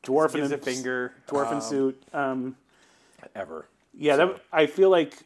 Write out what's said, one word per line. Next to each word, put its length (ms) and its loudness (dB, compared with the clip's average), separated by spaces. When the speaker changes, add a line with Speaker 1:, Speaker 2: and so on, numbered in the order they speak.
Speaker 1:
dwarf 320 2
in 60 -2
Speaker 2:
gives 100 -2
Speaker 1:
a 40 -2
Speaker 2:
a 40 -6
finger, 540 -4
Speaker 1:
dwarf 220 -2
in 60 -2
Speaker 2:
um, 40 -4
Speaker 1:
suit. 420 -2
Um, 420 -4
Speaker 2:
ever. 320 -12
Speaker 1:
yeah, 220 2
Speaker 2:
So. 120 4
Speaker 1:
that, 120 -8
I 140 4
feel 240 4
like 360 2